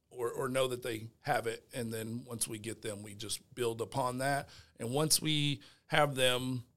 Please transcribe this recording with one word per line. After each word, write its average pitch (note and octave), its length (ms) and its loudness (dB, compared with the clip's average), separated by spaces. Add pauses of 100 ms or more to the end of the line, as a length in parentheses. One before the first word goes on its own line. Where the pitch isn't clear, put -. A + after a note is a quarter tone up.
or, B2 220 -2
or C#3 180 -2
know C3 180 4
that B2 140 -4
they A2+ 260 -4 (140)
have A#2 260 0
it, A2+ 160 -4 (100)
and A#2 200 -4
then A2+ 340 -4
once A#2+ 200 -2
we A#2+ 100 -6
get G#2+ 240 -8
them, G#2 220 -6
we G#2 100 -12
just G2+ 260 -6 (140)
build A#2 280 0
upon B2+ 380 -2
that. C#3 300 0 (300)
And A#2 120 -4
once D3+ 300 4
we D3 400 0 (260)
have D3 280 4
them B2+ 480 2 (140)